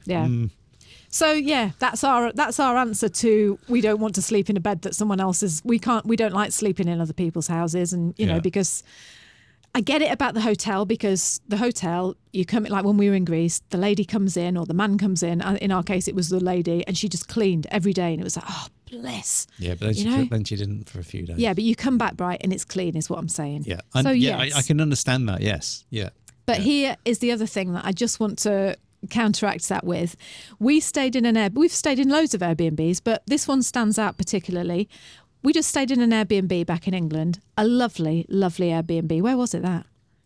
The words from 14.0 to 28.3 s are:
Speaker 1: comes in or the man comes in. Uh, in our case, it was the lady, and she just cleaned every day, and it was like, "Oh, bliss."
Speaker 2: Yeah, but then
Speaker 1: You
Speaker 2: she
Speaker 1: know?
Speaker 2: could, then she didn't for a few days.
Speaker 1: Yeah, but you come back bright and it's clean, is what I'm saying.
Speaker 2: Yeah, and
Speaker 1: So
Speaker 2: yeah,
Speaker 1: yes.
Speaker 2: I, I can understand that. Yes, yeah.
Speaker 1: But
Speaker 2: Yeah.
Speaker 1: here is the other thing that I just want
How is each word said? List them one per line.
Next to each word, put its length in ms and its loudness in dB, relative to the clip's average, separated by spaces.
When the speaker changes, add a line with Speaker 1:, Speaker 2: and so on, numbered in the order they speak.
Speaker 1:
comes 320 0
in 200 0
or 100 -2
the 80 -2
man 240 2
comes 240 0
in. 180 0
Uh, 220 0
in 80 0
our 140 2
case, 240 -2
it 60 -4
was 160 -2
the 100 0
lady, 460 0
and 120 -4
she 100 -2
just 200 -8
cleaned 420 0
every 220 0
day, 200 0
and 80 -4
it 40 -6
was 120 -6
like, 120 -10
"Oh, 180 -10
bliss." 560 -6
Speaker 2:
Yeah, 120 -4
but 100 -6
then 140 -2
Speaker 1:
You 80 -
Speaker 2:
she 80 0
Speaker 1:
know? 60 2
Speaker 2:
could, 140 0
then 140 0
she 120 -6
didn't 320 -6
for 100 -14
a 60 -10
few 220 -10
days. 120 -8
Speaker 1:
Yeah, 160 2
but 100 0
you 120 2
come 220 0
back 180 0
bright 260 -4
and 120 0
it's 100 -8
clean, 320 -4
is 140 -4
what 80 -6
I'm 120 -6
saying. 360 -6
Speaker 2:
Yeah, 140 -6
and 100 2
Speaker 1:
So 80 2
Speaker 2:
yeah, 300 2
Speaker 1:
yes. 120 -2
Speaker 2:
I, 40 2
I 40 4
can 180 2
understand 480 2
that. 140 -2
Yes, 480 -4
yeah. 200 -6
Speaker 1:
But 140 2
Speaker 2:
Yeah. 40 0
Speaker 1:
here 400 2
is 140 2
the 140 0
other 140 -2
thing 280 -4
that 100 -6
I 80 0
just 280 -2
want 200 -2